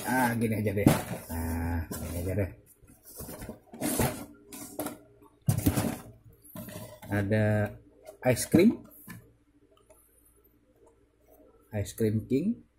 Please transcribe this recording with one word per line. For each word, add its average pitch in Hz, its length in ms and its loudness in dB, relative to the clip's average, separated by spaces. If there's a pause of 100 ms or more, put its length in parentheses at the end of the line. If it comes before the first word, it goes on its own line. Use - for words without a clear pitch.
Ah, 123 320 2
gini 113 240 2
aja 107 160 0
deh. 101 140 6 (420)
Nah, 82 480 -2 (100)
gini 82 320 -8
aja 92 160 -2
deh. 98 140 -2 (4000)
Ada 104 360 2 (840)
ice 120 220 2
cream, 185 320 6 (3000)
ice 101 240 -4
cream 107 320 0
king 170 320 0 (200)